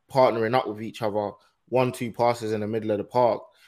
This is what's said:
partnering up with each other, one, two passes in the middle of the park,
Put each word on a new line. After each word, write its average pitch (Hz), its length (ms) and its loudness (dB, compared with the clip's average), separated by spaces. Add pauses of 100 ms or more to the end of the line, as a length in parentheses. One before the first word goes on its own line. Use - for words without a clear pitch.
partnering 117 460 4
up 131 120 2
with 107 160 -8
each - 180 -12
other, 104 300 -2 (360)
one, 127 240 0
two 120 200 -8
passes 117 420 0
in 107 80 -4
the 104 60 -6
middle 107 240 -2
of 104 80 0
the 101 40 -6
park, 117 380 2 (260)